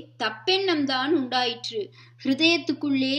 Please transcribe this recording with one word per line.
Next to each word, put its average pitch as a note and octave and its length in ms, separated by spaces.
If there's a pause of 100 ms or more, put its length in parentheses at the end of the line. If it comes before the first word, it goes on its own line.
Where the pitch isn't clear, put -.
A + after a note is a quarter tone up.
(180)
தப்பெண்ணம் F4+ 640
தான் C4+ 300
உண்டாயிற்று. A#3+ 680 (360)
ஹிருதயத்துக்குள்ளே C#4 1000